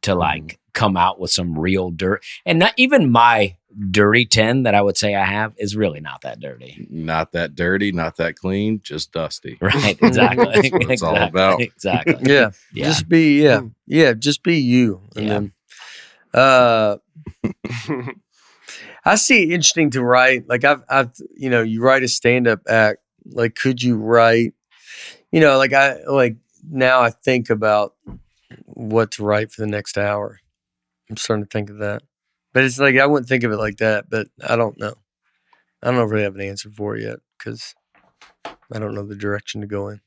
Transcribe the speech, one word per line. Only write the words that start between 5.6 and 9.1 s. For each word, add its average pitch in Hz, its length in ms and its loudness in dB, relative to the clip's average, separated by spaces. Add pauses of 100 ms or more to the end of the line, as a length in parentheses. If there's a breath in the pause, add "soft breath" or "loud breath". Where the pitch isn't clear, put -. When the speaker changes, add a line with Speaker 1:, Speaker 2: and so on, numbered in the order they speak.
Speaker 1:
really 90 240 -2
not 71 220 -16
that 57 180 -14
dirty. 64 500 -18
Speaker 2:
Not 80 440 -6
that 82 220 -6
dirty, 95 360 -2
not 85 240 -6
that 82 220 -4
clean, 101 440 -4
just - 300 -12